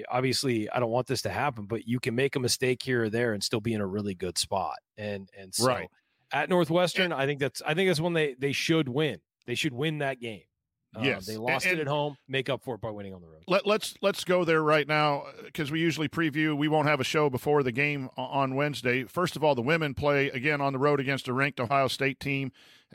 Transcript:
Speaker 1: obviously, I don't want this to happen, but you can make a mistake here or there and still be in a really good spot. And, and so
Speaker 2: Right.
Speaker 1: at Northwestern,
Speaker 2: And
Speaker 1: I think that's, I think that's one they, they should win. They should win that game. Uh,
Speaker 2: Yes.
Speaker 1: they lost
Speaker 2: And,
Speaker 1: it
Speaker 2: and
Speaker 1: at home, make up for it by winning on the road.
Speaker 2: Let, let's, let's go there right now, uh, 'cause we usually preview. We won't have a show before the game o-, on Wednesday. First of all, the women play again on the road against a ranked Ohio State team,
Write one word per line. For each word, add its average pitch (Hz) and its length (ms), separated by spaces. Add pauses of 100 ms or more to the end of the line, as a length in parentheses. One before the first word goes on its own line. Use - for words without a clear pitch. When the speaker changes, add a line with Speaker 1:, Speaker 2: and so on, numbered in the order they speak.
Speaker 1:
obviously, 123 600
I 127 100
don't 120 100
want 120 180
this 123 140
to 107 80
happen, 113 360
but 110 220
you 123 120
can 120 160
make 135 200
a 139 40
mistake 127 440
here 123 220
or 107 40
there 117 240
and 98 100
still 113 180
be 113 120
in 107 80
a 101 60
really 101 280
good 90 220
spot. 87 400 (200)
And, 101 400
and 95 180
so 120 120
Speaker 2:
Right. 104 200 (440)
Speaker 1:
at 147 180
Northwestern, 175 560
Speaker 2:
And 170 80
Speaker 1:
I 135 140
think 143 120
that's, 135 260
I 151 100
think 190 140
that's 156 120
one 175 120
they, 156 200
they 135 200
should 160 360
win. 127 320 (240)
They 120 100
should - 180
win 151 260
that 135 200
game. 113 220 (540)
Uh, 110 80
Speaker 2:
Yes. 104 240
Speaker 1:
they 110 100
lost 135 280
Speaker 2:
And, 185 120
Speaker 1:
it 156 40
Speaker 2:
and 139 60
Speaker 1:
at 139 40
home, 147 260 (120)
make 135 200
up 123 140
for 123 120
it 98 60
by 113 80
winning 101 240
on 90 80
the 82 60
road. 80 200
Speaker 2:
Let, 185 200
let's, 208 340
let's 196 220
go 180 220
there 160 180
right 151 240
now, 151 360
uh, 143 80 (220)
'cause 147 160
we 160 120
usually 156 280
preview. 156 480
We 151 120
won't 151 180
have 147 140
a - 20
show 151 260
before 147 320
the 127 120
game 143 440
o-, 127 60
on 131 320
Wednesday. 127 480
First 175 320
of 143 80
all, 151 100
the 123 80
women 151 320
play 143 360
again 143 320
on 139 120
the 131 60
road 143 220
against 135 260
a 127 60
ranked 139 260
Ohio 135 300
State 139 320
team, 139 320 (420)